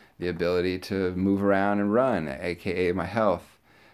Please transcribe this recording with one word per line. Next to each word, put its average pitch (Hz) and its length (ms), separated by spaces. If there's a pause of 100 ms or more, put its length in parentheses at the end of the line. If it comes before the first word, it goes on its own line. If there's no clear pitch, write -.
(200)
The 87 80
ability 90 520
to 95 360
move 98 260
around 101 380
and 101 120
run, 110 360
A 85 260
K 90 340
A 87 60
my 104 120
health. 98 520 (360)